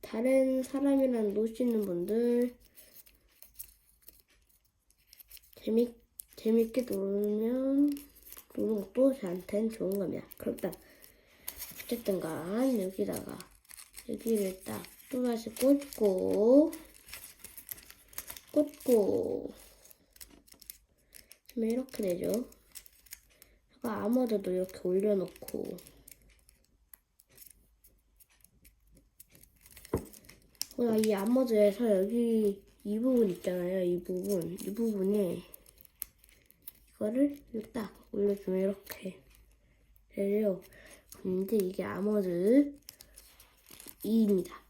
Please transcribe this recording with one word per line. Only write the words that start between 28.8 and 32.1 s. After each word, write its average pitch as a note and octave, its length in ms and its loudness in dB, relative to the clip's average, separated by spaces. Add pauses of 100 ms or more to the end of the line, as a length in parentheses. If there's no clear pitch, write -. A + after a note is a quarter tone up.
어, A#3 180 2 (100)
이 G#3+ 80 2
아머드에서 G#3 840 4
여기 A3 600 2 (240)